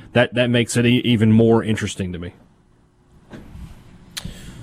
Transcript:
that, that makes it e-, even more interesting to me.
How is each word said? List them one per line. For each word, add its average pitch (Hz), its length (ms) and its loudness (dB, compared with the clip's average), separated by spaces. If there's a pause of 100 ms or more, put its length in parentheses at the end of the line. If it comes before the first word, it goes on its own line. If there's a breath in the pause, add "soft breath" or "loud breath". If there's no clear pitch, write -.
(120)
that, 120 220 2
that 123 140 0
makes 120 280 0
it 120 100 2
e-, 123 180 2
even 113 280 2
more 113 300 4
interesting 101 500 -6
to 85 80 -12
me. 87 140 -14 (2250 loud breath)